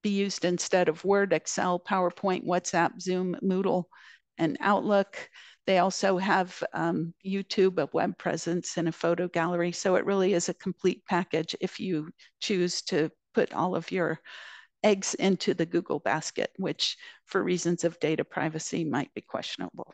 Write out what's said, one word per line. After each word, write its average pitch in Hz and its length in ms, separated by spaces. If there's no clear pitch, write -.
be 208 100
used 196 340
instead 180 420
of 156 160
Word, 196 300
Excel, 180 440
PowerPoint, 180 680
WhatsApp, 175 560
Zoom, 185 420
Moodle, 185 400
and 160 240
Outlook. 202 680
They 190 120
also 190 380
have, 185 460
um, 170 400
YouTube, 190 540
a 143 120
web 165 260
presence, 170 600
and 165 100
a 165 60
photo 170 340
gallery. 175 460
So 185 220
it 190 100
really 196 300
is 175 120
a 175 60
complete - 520
package 165 540
if - 220
you 170 300
choose 180 440
to 156 280
put - 180
all 180 240
of - 160
your 165 300
eggs 202 320
into 190 380
the 170 120
Google 170 340
basket, - 560
which - 400
for - 180
reasons 175 400
of 165 160
data 151 240
privacy 160 640
might 135 280
be - 80
questionable. - 720